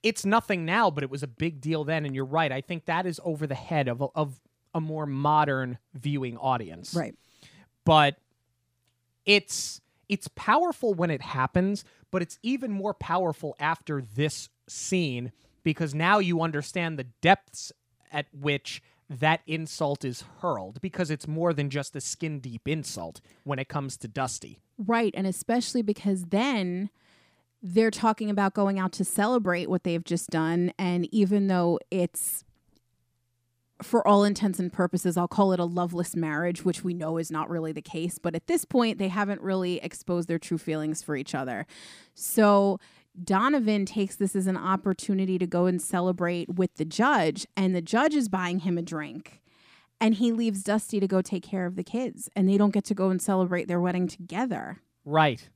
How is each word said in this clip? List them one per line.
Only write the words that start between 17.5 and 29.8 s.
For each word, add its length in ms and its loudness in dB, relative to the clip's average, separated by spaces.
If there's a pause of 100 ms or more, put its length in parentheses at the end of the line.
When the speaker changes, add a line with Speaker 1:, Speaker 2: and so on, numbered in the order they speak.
Speaker 1:
at 220 -4
which 500 -2 (260)
that 380 2
insult 580 -4
is 200 -6 (160)
hurled 400 -4
because 300 -4
it's 180 -6
more 240 0
than 160 -2
just 280 -6
a 40 -8
skin-deep 680 -8
insult 540 -6 (240)
when 140 -4
it 100 -6
comes 300 -6
to 100 -12
Dusty. 520 -8 (180)
Speaker 2:
Right, 380 0
and 100 -2
especially 560 -2
because 440 -2
then 640 -2 (720)
they're 280 4
talking 400 0
about 240 2
going 240 2
out 140 0
to 120 -2
celebrate 640 2
what 160 0